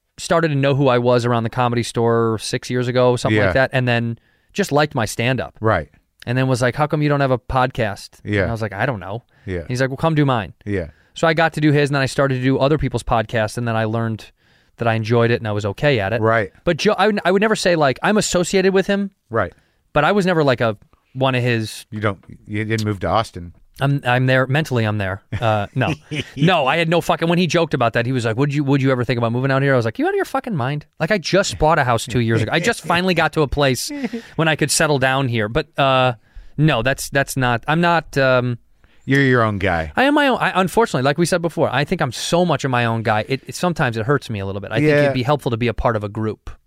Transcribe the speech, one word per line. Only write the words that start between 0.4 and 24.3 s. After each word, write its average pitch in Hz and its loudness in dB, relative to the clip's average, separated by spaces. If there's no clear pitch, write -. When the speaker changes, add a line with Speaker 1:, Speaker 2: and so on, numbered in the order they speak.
Speaker 1:
to 147 0
know 139 2
who 135 2
I 123 4
was 123 2
around 120 0
the 113 -4
Comedy 120 0
Store 117 0
six - -8
years 123 -2
ago, 123 4
something 110 0
Speaker 2:
Yeah. 104 4
Speaker 1:
like 92 0
that, 131 2
and 127 0
then 117 -2
just 147 -4
liked 147 0
my 113 0
stand-up. 117 -4
Speaker 2:
Right. 104 0
Speaker 1:
And 123 -2
then 131 0
was 123 0
like, 123 0
"How 151 0
come 151 -2
you 147 0
don't 143 2
have 135 2
a 127 2
podcast?" 127 -4
Speaker 2:
Yeah. 104 0
Speaker 1:
And 90 0
I - -4
was 110 -6
like, 104 -6
"I 104 -2
don't 123 -4
know." 95 -12
Speaker 2:
Yeah. 90 -6
Speaker 1:
And 80 -12
he's 123 -4
like, 131 0
"Well, 135 -6
come 165 0
do 147 4
mine." 117 -2
Speaker 2:
Yeah. 92 -4
Speaker 1:
So - -2
I 165 2
got 160 2
to 151 -4
do 151 4
his, 143 2
and 143 -2
then 135 2
I - 0
started 135 0
to 127 -4
do 131 2
other 143 2
people's 120 -2
podcasts, 110 -2
and 120 -4
then 113 -2
I 113 0
learned 110 -4
that 117 -2
I 113 2
enjoyed 117 2
it 120 0
and 113 -8
I 107 -4
was 104 -4
okay 123 0
at 98 -2
it. 117 -2
Speaker 2:
Right. 113 2
Speaker 1:
But 175 0
Joe, 202 2
I 196 2
would, 208 0
I 175 4
would 196 2
never 214 2
say, 180 2
like, 143 2
I'm 202 2
associated 185 0
with 190 2
him. 202 -2
Speaker 2:
Right. 104 -2
Speaker 1:
But 147 2
I 160 2
was 202 2
never, 165 2
like, 131 2
a, 113 0
one 131 0
of 127 0
his 117 -2
Speaker 2:
You 107 -8
don't, 101 -4
you 104 -6
didn't 110 -2
move 104 -2
to 92 -4
Austin. 90 -4
Speaker 1:
I'm, 139 0
I'm 127 2
there. 131 2